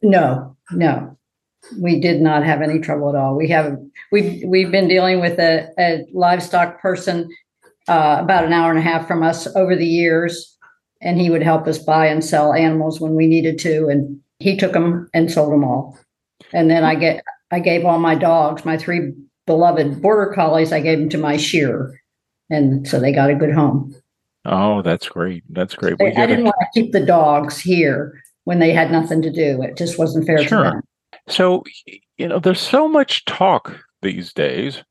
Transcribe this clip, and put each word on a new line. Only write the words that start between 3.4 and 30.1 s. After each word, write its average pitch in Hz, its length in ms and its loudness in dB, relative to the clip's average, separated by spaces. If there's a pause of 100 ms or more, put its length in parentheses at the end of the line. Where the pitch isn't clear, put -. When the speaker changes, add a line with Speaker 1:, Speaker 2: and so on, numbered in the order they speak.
Speaker 1:
have, 151 280 0 (340)
we've, 175 340 -2
we've 185 260 0
been 190 160 2
dealing 185 320 2
with 175 200 -2
a, 160 280 2 (120)
a 175 340 0
livestock 175 680 0
person, 180 480 -4 (580)
uh, 156 320 4
about 175 260 2
an 165 80 2
hour 165 160 2
and 160 100 2
a 160 40 -2
half 165 240 -2
from 165 160 0
us 165 320 -2
over 185 200 2
the 170 120 0
years, 170 680 0 (460)
and 175 180 -2
he 175 100 2
would 165 140 2
help 160 240 0
us 160 120 -2
buy 160 280 2
and 156 160 0
sell 151 300 2
animals 160 460 0
when 160 160 -2
we 160 120 4
needed 160 320 2
to, 156 300 0
and 143 300 -2 (200)
he 196 180 0
took 185 180 0
'em 170 380 -2
and 165 180 0
sold 151 220 0
'em 147 100 2
all. 131 340 -4 (560)
And 165 160 2
then 165 140 2
I 156 120 2
get, 156 280 -2 (280)
I 180 80 -2
gave 170 260 0
all 165 140 2
my 165 160 2
dogs, 156 500 0
my 160 120 -2
three 170 340 -4 (360)
beloved 160 540 2
border 202 320 2
collies, 160 380 0
I 160 80 0
gave 156 200 0
'em 156 100 -2
to 143 80 -4
my 151 200 -2
shearer, 131 640 -2 (500)
and 139 380 0
so 135 120 -2
they 131 120 2
got 143 180 2
a 143 60 2
good 147 180 0
home. 143 420 0 (500)
Speaker 2:
Oh, 101 360 0
that's 87 280 -2
great. 87 400 -6
That's 90 260 -6
great. 87 220 -2
Speaker 1:
They, - 80 2
Speaker 2:
We - 60 0
Speaker 1:
I - 40 -4
Speaker 2:
gotta 220 120 2
Speaker 1:
didn't 233 180 2
wanna - 280 0
keep 233 180 0
the 190 140 2
dogs 147 540 2
here 160 600 -2 (260)
when 175 140 -2
they 165 140 4
had 165 180 0
nothing 165 300 0
to 160 100 -2
do. 143 300 -2
It - 160 -8
just 170 220 -6
wasn't 156 260 -2